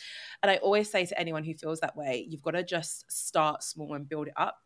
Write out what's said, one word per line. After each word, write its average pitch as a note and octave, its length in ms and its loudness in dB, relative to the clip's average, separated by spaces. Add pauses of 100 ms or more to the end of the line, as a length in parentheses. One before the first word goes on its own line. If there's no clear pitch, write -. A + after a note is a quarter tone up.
(420)
And G3+ 80 8
I F#3+ 80 6
always G#3 320 6
say F#3 160 2
to - 120 -4
anyone E3 240 -2
who D#3+ 120 -6
feels D#3+ 260 -4
that D3 160 -2
way, C3+ 320 -2
you've D3+ 140 -10
gotta E3+ 220 0
just - 460 -4
start D3+ 520 2
small D3 320 -8
and C#3+ 120 -6
build D3+ 220 -4
it - 80 -14
up, F3 300 0